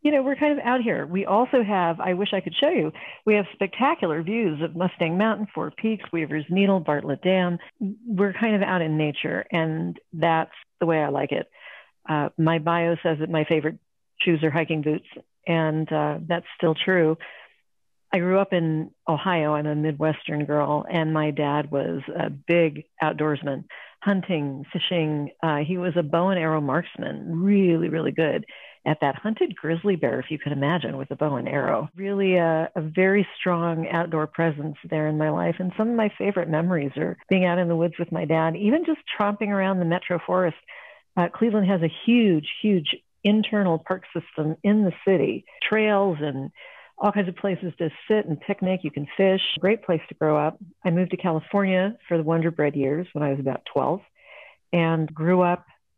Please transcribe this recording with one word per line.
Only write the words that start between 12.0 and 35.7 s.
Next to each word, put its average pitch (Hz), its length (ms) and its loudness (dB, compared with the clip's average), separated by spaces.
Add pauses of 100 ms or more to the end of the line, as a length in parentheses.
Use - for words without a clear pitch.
Uh, 151 300 0
my 165 220 4
bio 170 440 0
says 160 180 0
that 165 100 -4
my 156 140 0
favorite 151 340 -2 (420)
shoes 165 220 2
are 160 80 2
hiking 156 320 0
boots, 151 240 -2 (400)
and, 160 440 0
uh, 151 280 -2 (100)
that's 170 160 -2 (140)
still 160 160 2
true. 165 420 2 (960)
I 196 60 2
grew 185 200 2
up 196 140 0
in 160 380 0 (180)
Ohio. 156 460 0
I'm 151 120 -2
a 151 80 -2
Midwestern 151 720 -2
girl, 147 440 0
and 160 260 0
my 151 160 0
dad 147 400 -2
was 147 320 -2 (120)
a - 140 -4
big 156 560 0 (180)
outdoorsman, 151 640 -2 (380)
hunting, 151 680 -2
fishing. 156 600 -2 (120)
Uh, 151 220 0
he 180 140 -2
was 180 180 -2
a 175 60 4
bow 170 260 2
and 190 100 2
arrow 160 220 0
marksman, 147 840 -4
really, 185 460 4
really 160 240 -2
good 156 320 0 (420)
at 151 140 2
that. 139 160 0
Hunted 220 400 -2
grizzly 170 400 0
bear, 127 240 0
if - 100 -8
you 151 80 -6
can 143 140 -6
imagine, 143 460 -2
with 135 120 -10
a 139 60 -10
bow 147 200 0
and 123 120 -6
arrow. 139 480 -2
Really 196 400 0
a, 160 400 2
a 165 60 -4
very 185 440 2 (140)
strong 170 480 0
outdoor 165 380 -2
presence 151 500 -2 (140)
there 151 180 0
in 151 80 0
my 156 140 0
life. 170 280 0
And 185 180 -4